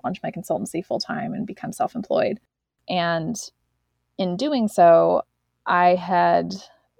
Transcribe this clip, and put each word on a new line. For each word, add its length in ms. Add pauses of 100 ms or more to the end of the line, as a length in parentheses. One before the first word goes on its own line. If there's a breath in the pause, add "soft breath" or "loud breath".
launch 180
my 100
consultancy 540
full-time 480
and 140
become 240
self-employed. 680 (480)
And 500 (800)
in 200
doing 300
so, 560 (420)
I 300
had 580 (460 loud breath)